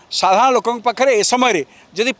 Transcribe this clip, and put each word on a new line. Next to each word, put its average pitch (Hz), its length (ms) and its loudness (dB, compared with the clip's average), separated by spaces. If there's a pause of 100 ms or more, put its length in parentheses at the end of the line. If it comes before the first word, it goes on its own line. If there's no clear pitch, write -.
(100)
ସାଧାରଣ 196 420 2
ଲୋକଙ୍କ 233 320 -2
ପାଖରେ 247 320 0
ଏ 208 60 2
ସମୟରେ 240 400 0 (320)
ଯଦି 226 260 -2